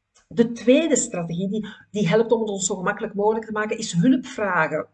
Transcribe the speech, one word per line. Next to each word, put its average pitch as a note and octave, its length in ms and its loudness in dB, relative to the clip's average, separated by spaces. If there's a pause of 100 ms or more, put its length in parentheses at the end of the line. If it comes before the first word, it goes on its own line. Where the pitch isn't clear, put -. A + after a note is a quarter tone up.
(260)
De A#3 240 0
tweede C4+ 440 4
strategie F3 540 -2
die, A3 180 -4 (240)
die G3 160 0
helpt A3 240 4
om A3+ 80 4
het A3 100 -2
ons G3 160 -4
zo G3+ 100 -2
gemakkelijk G3+ 380 -4
mogelijk G#3+ 320 0
te - 60 -10
maken, G#3+ 260 -4
is - 160 -8
hulp B3 320 4
vragen. E3 680 -2